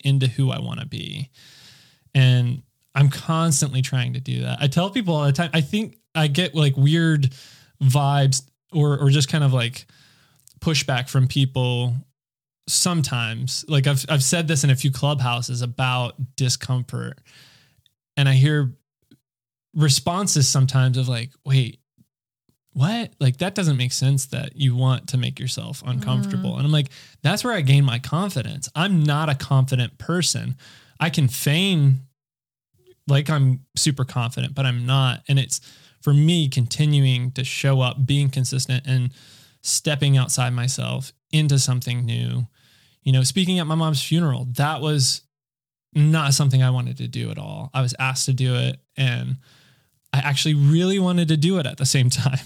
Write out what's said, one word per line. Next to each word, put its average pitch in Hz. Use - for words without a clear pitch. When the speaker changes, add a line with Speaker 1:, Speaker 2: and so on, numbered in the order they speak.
Speaker 1:
into 139
who 131
I 123
wanna 117
be. -
And 127
I'm 139
constantly 151
trying 123
to 127
do 127
that. 123
I 147
tell 170
people 190
all 147
the 143
time, 165
I 160
think 208
I 156
get, 160
like, 143
weird 151
vibes 139
or, 147
or 143
just 139
kind 156
of, 135
like, 123
pushback 135
from 131
people 123
sometimes. 127
Like, 143
I've, 143
I've 143
said 170
this 151
in 139
a 127
few 139
clubhouses 127
about 127
discomfort, 123
and 139
I 135
hear 139
responses 156
sometimes 131
of, 127
like, 123
"Wait, 135
what? 208
Like, 127
that 190
doesn't 160
make 123
sense 135
that -
you 131
want 131
to -
make 127
yourself 127
uncomfortable." 127
Speaker 2:
Mm. -
Speaker 1:
And 135
I'm 151
like, 147
"That's 190
where 240
I 190
gain 139
my 120
confidence. 147
I'm 175
not 151
a 143
confident 131
person. 135
I 147
can 139
feign 147
like 143
I'm 135
super 139
confident, 123
but 135
I'm 123
not." 131
And 135
it's, -
for 143
me, 156
continuing 131
to 131
show 135
up, 127
being 143
consistent, 131
and 127
stepping 143
outside 123
myself 127
into 151
something 123
new. 120
You 135
know, 131
speaking 185
at 165
my 156
mom's 160
funeral, 139
that 143
was 147
not 151
something 135
I 127
wanted 123
to 117
do 117
at 107
all. 101
I 135
was 123
asked 131
to 135
do 127
it, 127
and 127
I 135
actually 147
really 165
wanted 180
to 160
do 180
it 139
at -
the 135
same 127
<laughs> -
time. 131